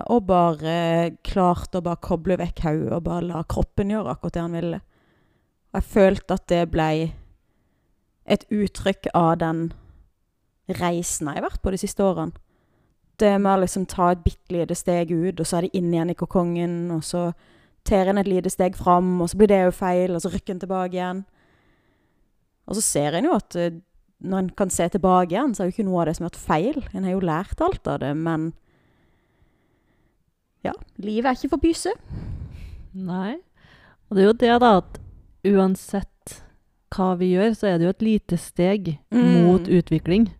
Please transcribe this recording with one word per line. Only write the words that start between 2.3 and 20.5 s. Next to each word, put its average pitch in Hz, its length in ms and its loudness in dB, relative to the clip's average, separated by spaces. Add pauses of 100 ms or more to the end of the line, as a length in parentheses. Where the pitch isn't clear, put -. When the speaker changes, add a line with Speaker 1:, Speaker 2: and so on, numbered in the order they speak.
Speaker 1:
vekk 175 240 -6
hodet 151 360 -2
og 165 80 -6
bare 170 200 -4
la 170 220 -6
kroppen 202 440 -2
gjøre 185 200 -4
akkurat - 240 -8
det 170 80 -4
han 170 140 -6
ville. 165 220 -4 (920)
Og 196 60 -2
jeg - 80 -6
følte 190 480 2
at - 120 -8
det 170 120 2 (120)
ble 160 180 0 (1400)
et - 240 0
uttrykk 196 640 -2
av 170 240 4
den 165 240 -2 (1040)
reisen 175 600 -4
jeg 156 120 -6
har 254 80 -4
vært - 160 -10
på 196 80 -2
de 190 80 -6
siste 202 240 -2
årene. 170 320 -2 (840)
Det 208 140 6 (100)
med 196 80 2
å 190 140 4
liksom 185 260 -4
ta 175 220 2
et 175 100 -2
bitte - 320 -4
lite 170 240 -2
steg 175 320 -2
ut, 175 300 -2
og 165 80 -4
så 175 100 0
er 175 80 0
det - 140 -6
inn 175 100 0
igjen 170 220 0
i - 40 -8
kokongen, 175 600 -2 (180)
og 160 80 -2
så 175 220 -4 (640)
ter 190 240 4
en 202 80 2
et 196 100 0
lite 180 220 0
steg 185 260 0
fram, 180 460 4
og 175 80 -2
så 190 80 2
blir 208 100 6
det 202 140 4
jo 180 100 2
feil, 180 400 0
og 165 80 -4
så 180 80 -4
rykker 190 240 -8